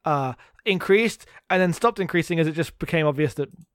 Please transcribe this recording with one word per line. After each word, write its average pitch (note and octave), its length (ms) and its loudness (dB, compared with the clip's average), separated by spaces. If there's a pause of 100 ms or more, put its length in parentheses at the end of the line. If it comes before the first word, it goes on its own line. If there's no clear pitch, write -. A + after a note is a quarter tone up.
uh, C#3 300 -2 (300)
increased G3+ 640 2 (240)
and F#3 120 2
then F3 100 2
stopped A#3 280 0
increasing E3+ 400 0
as D#3 60 2
it D#3+ 60 -2
just D3+ 260 -6
became D#3 280 -2
obvious D3 280 0
that C#3 140 -6 (260)